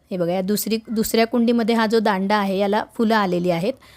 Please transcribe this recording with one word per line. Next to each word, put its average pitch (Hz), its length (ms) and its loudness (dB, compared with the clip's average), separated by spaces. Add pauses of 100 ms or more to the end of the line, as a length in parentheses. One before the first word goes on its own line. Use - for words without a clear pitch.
(100)
हे 196 60 -6
बघा, 175 160 -2
या 190 100 -2
दुसरी, 208 360 -2 (120)
दुसऱ्या 226 360 0
कुंडीमध्ये 233 480 2
हा 226 120 2
जो 226 120 2
दांडा 208 380 2
आहे, 196 220 0
याला 202 260 0 (100)
फुलं 226 220 0
आलेली 180 340 0
आहेत. 170 240 -2 (220)